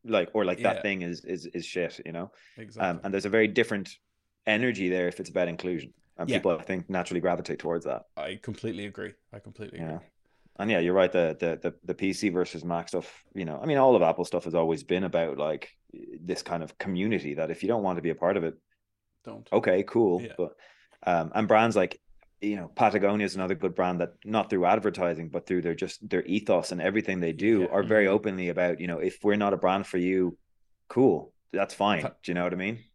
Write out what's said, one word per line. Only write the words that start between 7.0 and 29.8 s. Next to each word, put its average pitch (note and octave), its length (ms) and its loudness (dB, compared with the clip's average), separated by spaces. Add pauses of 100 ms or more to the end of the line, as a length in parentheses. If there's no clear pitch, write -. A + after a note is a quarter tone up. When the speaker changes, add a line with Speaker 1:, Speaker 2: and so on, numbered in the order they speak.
Speaker 1:
gravitate E2 380 -2
towards E2 260 -4
that. B1 180 -6 (140)
Speaker 2:
I E2+ 240 -8
completely G#2 460 -8
agree. G2 260 -12 (180)
I G#2+ 80 -16
completely G#2 400 -16
agree. D#2+ 120 -8
Speaker 1:
Yeah. E2 80 -10 (580)
And G2+ 120 -2
yeah, G2+ 100 4
you're E2+ 140 2
right. F#2 160 6
The, E2 300 2
the, E2 300 -2
the, E2 60 -6 (100)
the F2+ 80 -6
P G2 180 -2
C G2 160 -2
versus F2 380 -2
Mac E2+ 240 -4
stuff, - 340 -6 (100)
you F#2+ 120 -6
know, D#2 180 -6
I - 20 -10
mean, D3 120 2
all C3 180 8
of G2 60 6
Apple E2 240 4
stuff E2+ 180 -2
has E2 120 -6
always E2 280 2
been F#2 220 0
about, E2 320 0
like, D2 320 -4 (520)
this F2+ 200 -4
kind E2+ 200 -6
of - 160 -12
community F#2 580 -2
that D#2+ 140 -2
if E2+ 140 -6
you F#2+ 60 4
don't A2+ 140 2
want F2+ 140 0
to F2 40 -4
be D#2+ 80 -2
a D#2+ 60 0
part F2+ 200 2
of F2+ 80 2
it, D#2+ 120 -4 (680)
Speaker 2:
Don't. A2 300 -16
Speaker 1:
okay, G2+ 300 4
cool. G2 380 2
Speaker 2:
Yeah. A#2+ 160 -12
Speaker 1:
But, - 180 -4 (520)
um, E2+ 260 2
and G#2+ 140 0
brands A2 300 6
like, F#2 240 0 (400)
you G#2 160 -2
know, F2 180 -10
Patagonia G#2 500 4
is F#2 100 -6
another F#2+ 200 -2
good F2 200 -2
brand F2+ 260 0
that E2+ 120 -4 (120)
not G#2+ 240 0
through F#2 160 2
advertising, F2+ 640 0
but F2 160 -6
through F2+ 160 0
their, E2+ 140 -2
just F#2+ 340 -8
their F#2 160 0
ethos F#2 480 0
and F2+ 80 -4
everything F#2+ 400 -2
they E2 120 0
do G2+ 280 2
Speaker 2:
Yeah. F2 60 0
Speaker 1:
are F#2+ 160 0
very G#2+ 220 4
Speaker 3:
Mm-hmm. F#2+ 100 4
Speaker 1:
openly F#2+ 340 -2
about, F2 320 0
you F2+ 60 -6
know, E2+ 120 -4
if F2+ 240 -2
we're G#2 140 4
not G2+ 160 2
a F#2 40 0
brand F#2 300 2